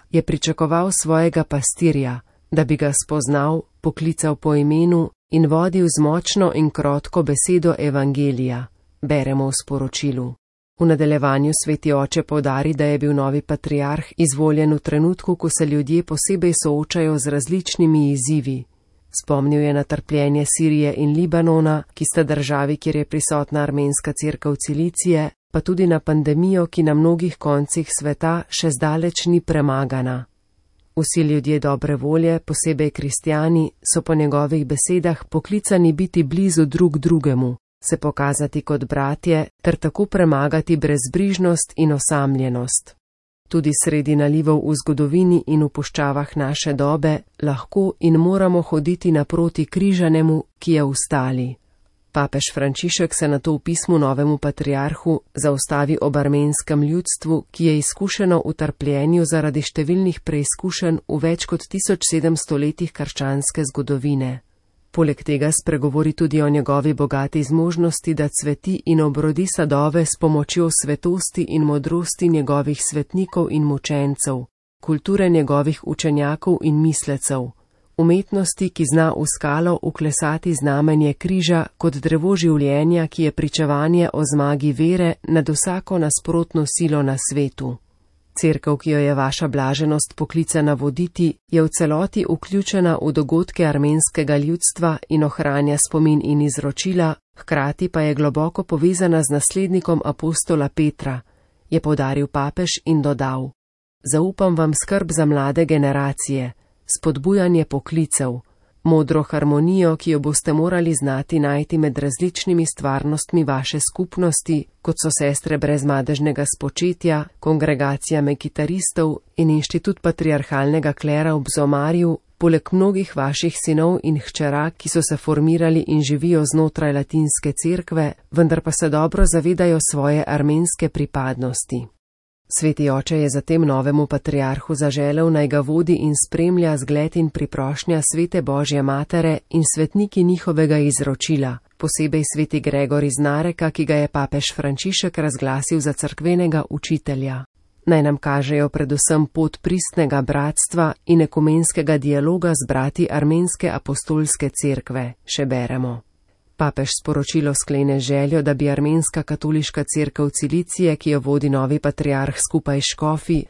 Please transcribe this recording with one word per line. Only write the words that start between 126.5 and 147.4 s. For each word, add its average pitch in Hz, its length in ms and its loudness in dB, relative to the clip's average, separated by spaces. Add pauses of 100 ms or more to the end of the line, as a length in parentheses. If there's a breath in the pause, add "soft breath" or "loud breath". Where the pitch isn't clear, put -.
latinske 147 600 -2 (100)
cerkve, 165 500 -2 (180)
vendar 160 300 4
pa 160 100 -4
se 160 180 0
dobro 151 360 2
zavedajo 170 520 2 (140)
svoje 147 360 0
armenske 151 640 0
pripadnosti." 127 1080 -6 (600)
Sveti 151 320 0
oče 139 280 -2
je 147 120 2
zatem 151 320 0
novemu 143 460 2
patriarhu 139 680 -2
zaželel, 147 560 0
naj 147 160 2
ga 147 120 0
vodi 156 420 2
in 151 120 2 (120)
spremlja 170 520 0
zgled 147 380 -2
in 160 140 2
priprošnja 143 720 -4
svete 170 400 -2
Božje 143 420 0
Matere 151 560 0 (100)
in 165 140 2 (120)
svetniki 190 480 0
njihovega 160 540 2
izročila, 139 800 0 (200)
posebej 156 460 -2 (100)
sveti 151 260 -2
Gregor 143 440 0
iz 139 160 -2
Nareka, 156 520 0
ki 156 140 -2
ga 151 100 0
je 147 120 2
papež 143 480 -4
Frančišek 160 640 -4
razglasil 139 600 -2
za 143 140 -2
cerkvenega 165 760 0
učitelja. 135 760 -4 (420)